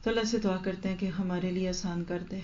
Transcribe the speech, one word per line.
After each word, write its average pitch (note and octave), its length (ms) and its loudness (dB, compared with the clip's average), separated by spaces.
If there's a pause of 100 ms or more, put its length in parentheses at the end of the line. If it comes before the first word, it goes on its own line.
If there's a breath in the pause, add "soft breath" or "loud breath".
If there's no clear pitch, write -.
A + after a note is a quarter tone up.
तो A3 60 2
अल्लाह A3+ 140 4
से A3+ 140 2
दुआ G3 180 2
करते F#3 320 -2
हैं F#3 100 -2
कि G3 80 0
हमारे F3+ 440 0
लिए F#3 180 2
आसान F3 360 -2
कर F3 140 -2
दे, F3+ 240 -6